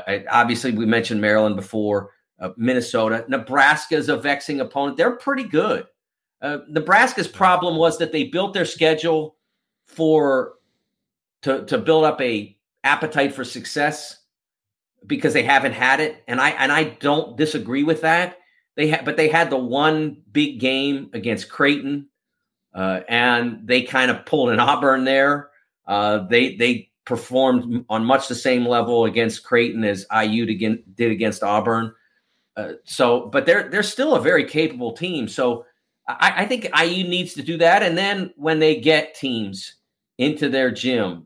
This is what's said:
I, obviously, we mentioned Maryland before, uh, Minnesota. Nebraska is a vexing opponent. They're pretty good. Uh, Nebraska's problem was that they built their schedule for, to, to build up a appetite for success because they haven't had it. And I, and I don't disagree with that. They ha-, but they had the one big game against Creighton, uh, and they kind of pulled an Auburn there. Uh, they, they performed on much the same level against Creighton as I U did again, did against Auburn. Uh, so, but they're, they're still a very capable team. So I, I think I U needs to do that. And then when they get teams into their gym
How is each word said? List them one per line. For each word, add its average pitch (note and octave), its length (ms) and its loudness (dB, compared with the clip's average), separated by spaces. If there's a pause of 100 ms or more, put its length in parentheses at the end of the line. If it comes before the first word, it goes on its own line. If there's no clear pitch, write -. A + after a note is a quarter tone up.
I, G2 220 -4
obviously, A#2+ 420 2
we A2 140 -2
mentioned A2+ 340 0
Maryland G#2+ 360 2
before, G2+ 560 -4 (280)
uh, F#2 180 -8
Minnesota. A#2 720 0
Nebraska C#3 680 2
is D3+ 120 0
a C#3 100 0
vexing C#3+ 420 -2
opponent. C#3 380 -4
They're A#3 180 2
pretty C4+ 300 -4
good. D#3+ 420 -2 (520)
Uh, C#3+ 280 -6
Nebraska's F#3 600 2
problem F3+ 500 2
was D#3+ 200 2
that D#3+ 140 -2
they D3+ 140 -2
built F#3+ 280 -4
their F#3 120 -2
schedule D#3 720 0 (520)
for, D3 680 2 (880)
to, C3+ 240 -2
to B2+ 140 0
build D#3 240 4
up D3 180 0
a G#2+ 340 -4 (280)
appetite C#3+ 500 0
for C3 100 -10
success - 760 -6 (880)
because D3 260 -2
they B2+ 80 2
haven't C3+ 320 2
had C3+ 260 2
it. - 280 -4
And A#2+ 120 -4
I, D3 120 2
and C3+ 200 0
I D#3+ 120 2
don't C#3+ 520 -2
disagree C#3 480 -2
with D#3+ 180 0
that. E3+ 360 0 (380)
They D#3 160 0
ha-, D#3+ 120 0
but D3 140 -4
they D#3 120 4
had E3 200 2
the C3+ 80 0
one D3+ 640 0 (100)
big D3 280 -2
game C3+ 540 -2
against A2 360 -6
Creighton, C#3+ 600 -2 (680)
uh, F#2+ 240 -2 (100)
and A#2+ 580 0
they B2 140 2
kind B2+ 300 0
of - 160 -4
pulled C3 240 2
an A2+ 80 2
Auburn C3+ 460 2
there. C#3 440 2 (380)
Uh, G#2 400 0
they, A#2+ 280 2
they A#2 360 -2 (120)
performed B2 880 0
on A2 160 -2
much C3 220 2
the B2 80 -6
same B2 320 0
level A#2 380 2
against A2 380 -2
Creighton A#2 400 0
as G2+ 280 -2
I A2 120 2
U A2 220 0
did G#2+ 60 -2
again, A2 320 -2 (100)
did A#2+ 180 0
against G#2 300 -2
Auburn. A2+ 500 0 (640)
Uh, F2 180 -10 (100)
so, - 440 2
but - 200 0
they're, G3 220 2
they're G#3 120 -2
still C4 320 0
a - 80 2
very D#3+ 220 2
capable B2+ 480 -4
team. D#3+ 360 -6
So B2 380 -2 (420)
I, F3+ 360 0
I - 20 -2
think A3+ 280 -4
I D#3 100 4
U F3 240 -2
needs F3+ 260 -4
to C#3+ 80 -12
do D#3+ 160 -6
that. E3+ 240 6
And F3 160 0
then G3 380 -2
when D#3 240 0
they D#3 200 4
get D3+ 360 2
teams G#2+ 580 -6 (440)
into D3+ 320 -2
their C3 200 0
gym G#2 560 -2